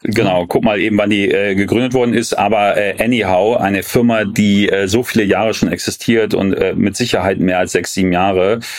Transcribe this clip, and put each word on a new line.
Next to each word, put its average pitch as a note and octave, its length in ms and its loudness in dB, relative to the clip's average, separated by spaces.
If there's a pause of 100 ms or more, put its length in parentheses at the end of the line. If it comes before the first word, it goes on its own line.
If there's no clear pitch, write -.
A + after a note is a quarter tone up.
Genau, G2 440 0
guck C3 160 0
mal G#2+ 160 2
eben, G#2 180 0
wann G#2 120 2
die, G2+ 220 0
äh, G2 240 0
gegründet G#2+ 380 0
worden A#2+ 200 2
ist. A2+ 240 -2
Aber, G#2 400 2
äh, G2+ 260 -2
anyhow, G#2+ 540 2
eine G2 260 -2
Firma, A#2 420 0
die, G2+ 440 2
äh, G2 180 0
so A2+ 160 0
viele A2+ 200 0
Jahre G2 300 2
schon F2+ 180 -2
existiert G#2+ 640 -2
und, F#2+ 200 0
äh, F#2 220 0
mit G2 200 0
Sicherheit G2 440 -2
mehr F2+ 200 0
als F#2 120 -2
sechs, F2+ 220 -2
sieben F#2 200 0
Jahre, F#2+ 460 2 (200)